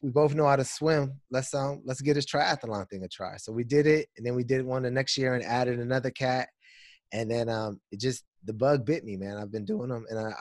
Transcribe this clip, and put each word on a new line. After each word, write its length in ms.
we 100
both 260
know 100
how 80
to 100
swim. 640
Let's, 260
um, 300
let's 180
get 120
this 120
triathlon 640
thing 140
a 60
try." 280
So 140
we 140
did 240
it, 180
and 80
then 120
we 80
did 200
one 200
the 80
next 260
year 160
and 80
added 380
another 320
cat. 380
And 160
then, 200
um, 320
it 80
just, 240
the 80
bug 340
bit 180
me, 120
man. 220
I've 120
been 140
doing 260
'em, 180
and 120
I, 200